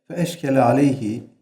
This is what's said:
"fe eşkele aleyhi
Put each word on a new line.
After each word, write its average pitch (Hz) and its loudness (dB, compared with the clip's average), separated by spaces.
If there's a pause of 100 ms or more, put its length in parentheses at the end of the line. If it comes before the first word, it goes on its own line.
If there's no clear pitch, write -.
"fe 170 -6
eşkele 135 0
aleyhi 123 0 (180)